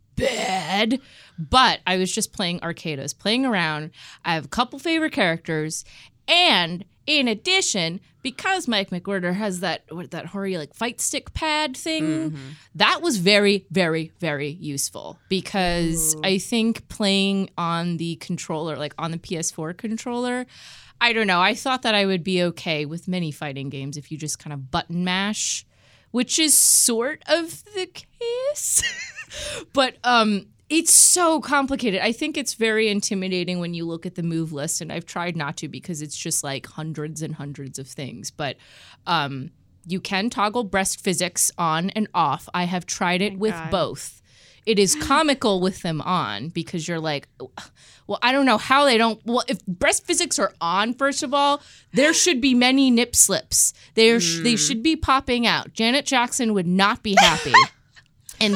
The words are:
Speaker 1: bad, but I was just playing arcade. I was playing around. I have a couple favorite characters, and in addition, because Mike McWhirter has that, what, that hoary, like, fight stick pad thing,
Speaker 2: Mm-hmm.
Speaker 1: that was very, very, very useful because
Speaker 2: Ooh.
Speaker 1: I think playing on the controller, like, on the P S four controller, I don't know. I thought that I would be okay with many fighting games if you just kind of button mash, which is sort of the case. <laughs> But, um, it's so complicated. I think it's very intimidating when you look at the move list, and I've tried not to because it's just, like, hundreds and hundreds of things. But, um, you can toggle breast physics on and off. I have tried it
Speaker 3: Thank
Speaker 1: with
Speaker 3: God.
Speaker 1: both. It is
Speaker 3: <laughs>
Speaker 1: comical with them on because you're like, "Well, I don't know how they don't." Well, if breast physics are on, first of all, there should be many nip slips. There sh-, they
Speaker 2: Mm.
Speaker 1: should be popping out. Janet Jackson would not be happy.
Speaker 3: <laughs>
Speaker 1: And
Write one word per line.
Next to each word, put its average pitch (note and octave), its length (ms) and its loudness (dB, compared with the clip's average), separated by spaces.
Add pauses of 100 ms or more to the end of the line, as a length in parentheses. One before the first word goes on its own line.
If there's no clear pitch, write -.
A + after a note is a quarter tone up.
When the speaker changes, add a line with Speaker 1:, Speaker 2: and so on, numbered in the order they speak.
(160)
Speaker 1:
bad, G#3+ 840 -2 (400)
but G#3 480 4
I F#3 80 0
was F#3 160 0
just - 220 -4
playing F3 280 -4
arcade. E3 380 -6
I - 40 -8
was D#3 100 -8
playing A#3+ 320 0
around. E3 460 -2 (340)
I F3 80 0
have D#3 120 -2
a - 40 -14
couple B3 300 -2
favorite D#4+ 340 0
characters, E3 720 -2 (420)
and G3+ 560 4 (240)
in C#4+ 200 2
addition, G#3+ 760 0 (220)
because F4+ 440 -4
Mike G3+ 240 0
McWhirter F3+ 420 -4
has F#3+ 280 -4
that, E3+ 280 -4
what, D#3+ 220 -12
that D#3+ 160 -10
hoary, G3 280 -6
like, D3 200 -10
fight A#3 260 -6
stick - 320 -6
pad D4+ 420 -4
thing, D#4+ 280 -4 (280)
Speaker 2:
Mm-hmm. - 60 -10 (380)
Speaker 1:
that A#3 260 2
was D#4+ 160 0
very, G3+ 540 4
very, D#3+ 480 0
very D3 320 -4
useful D3+ 760 -8
because E3+ 880 0
Speaker 2:
Ooh. D#3 80 -12
Speaker 1:
I F#3+ 140 4
think A3+ 500 0
playing G3 720 2
on E3+ 400 -2
the E3 200 -4
controller, D#3+ 600 -6
like, D3 220 -8
on E3 100 -4
the E3 80 -6
P - 180 -8
S D#3+ 140 -4
four E3 240 -8
controller, B3 720 -6 (560)
I A#3 120 4
don't A3 120 2
know. F3+ 160 4
I G3 140 4
thought B3+ 260 -2
that A3 140 0
I G3+ 100 4
would F#3+ 180 0
be F3+ 200 0
okay E3 420 -2
with D#3+ 220 -10
many F3+ 240 -2
fighting C#3 380 -8
games C#3 280 -8
if C#3+ 140 -14
you D3+ 80 -10
just D3+ 180 -8
kind D3+ 160 -12
of C3+ 160 -10
button E3+ 340 -4
mash, F#3+ 640 -4 (460)
which B3 260 0
is D#4 160 4
sort B3 760 2
of E4 360 0 (100)
the F#4 140 -4
case. B4 1000 -4
<laughs> - 60 -6 (800)
But, B3+ 300 2
um, A3 440 2 (220)
it's E4 220 2
so E4 480 6
complicated. C4 640 0
I A3 120 0
think D4+ 240 -4
it's C#4 160 -4
very A3 360 2
intimidating F#3 720 -2
when E3+ 140 -6
you E3 120 -6
look E3 200 -8
at C#3 100 -10
the F3 80 -6
move E3 300 -2
list, D3 280 -4
and D#3 100 -10
I've E3+ 140 -8
tried F3 320 -6
not D3 200 -6
to D#3 120 -10
because C#3+ 320 -10
it's D3+ 160 -12
just, - 260 -4
like, C#3 220 -6
hundreds D#3 560 -8
and D#3 140 -6
hundreds C#3 440 -12
of C3+ 80 -12
things. - 440 -12
But, C#3+ 260 -8 (500)
um, C#3+ 440 -2 (340)
you F3 160 -4
can G3+ 280 -2
toggle G#3+ 360 -2
breast F#3+ 360 -2
physics F3 560 0
on E3+ 340 0
and G#3+ 220 -2
off. D3+ 400 0
I F3+ 120 -2
have F3 200 -4
tried F3+ 360 0
it G#3 100 0
Speaker 3:
Thank F#3+ 100 -8
Speaker 1:
with G#3+ 120 0
Speaker 3:
God. E3 180 -6
Speaker 1:
both. - 500 -4 (440)
It A3 140 4
is G3 160 4
Speaker 3:
<laughs> D4+ 60 -6
Speaker 1:
comical C#4 600 2
with F#3+ 200 -2
them D#3+ 200 -4
on C3 480 -4
because E3+ 400 -6
you're E3 100 -4
like, D3+ 300 -4 (800)
"Well, G3+ 140 -4
I B3+ 120 2
don't C#4 120 4
know A#3 120 6
how C4+ 260 4
they B3+ 140 6
don't." A3 280 2
Well, A#3 220 0
if - 180 -4
breast C#4+ 400 -2
physics F4 340 -2
are G3+ 200 0
on, F#3+ 340 0
first C#4 300 -2
of C4 100 -6
all, C#4+ 280 2 (320)
there D4 200 6
should D#4 280 4
be C4 120 4
many B3+ 380 6
nip A#3+ 240 2
slips. - 580 2 (220)
There A3+ 240 6
sh-, E3 220 0
they A#3 140 4
Speaker 2:
Mm. - 120 2
Speaker 1:
should A#3 160 -2
be D#4+ 140 4
popping C4 500 0
out. E3 260 0
Janet A#3+ 320 2
Jackson A#3+ 480 0
would F#3 140 2
not G3 340 4
be G3+ 160 0
happy. - 400 6
Speaker 3:
<laughs> C6 60 8 (800)
Speaker 1:
And G#3 140 2